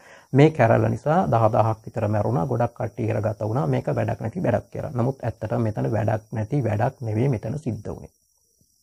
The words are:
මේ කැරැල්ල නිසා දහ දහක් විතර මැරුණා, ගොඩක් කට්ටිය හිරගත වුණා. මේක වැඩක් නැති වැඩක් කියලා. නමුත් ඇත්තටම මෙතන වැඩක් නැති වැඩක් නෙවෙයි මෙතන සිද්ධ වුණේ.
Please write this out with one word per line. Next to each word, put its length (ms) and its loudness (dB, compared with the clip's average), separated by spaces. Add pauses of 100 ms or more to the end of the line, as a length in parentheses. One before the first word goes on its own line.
(340)
මේ 160 8
කැරැල්ල 400 4
නිසා 360 0
දහ 220 4
දහක් 340 2
විතර 260 -4
මැරුණා, 380 0
ගොඩක් 300 0
කට්ටිය 320 -6
හිරගත 340 -2
වුණා. 260 -2
මේක 200 -2
වැඩක් 340 -2
නැති 220 -6
වැඩක් 260 0
කියලා. 240 -8
නමුත් 300 -2
ඇත්තටම 380 -4
මෙතන 300 -2
වැඩක් 380 -2
නැති 340 -4
වැඩක් 380 -2
නෙවෙයි 280 0
මෙතන 280 -4
සිද්ධ 320 -8
වුණේ. 220 -12 (720)